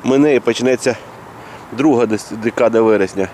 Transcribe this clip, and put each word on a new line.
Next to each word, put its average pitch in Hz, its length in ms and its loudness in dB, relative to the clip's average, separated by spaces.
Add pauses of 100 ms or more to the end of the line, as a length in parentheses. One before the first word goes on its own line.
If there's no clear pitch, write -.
мине 139 320 2
і 120 40 4
почнеться 123 560 -2 (760)
друга 120 340 2
дес-, 107 260 -6
декада 113 500 0
вересня. 98 520 0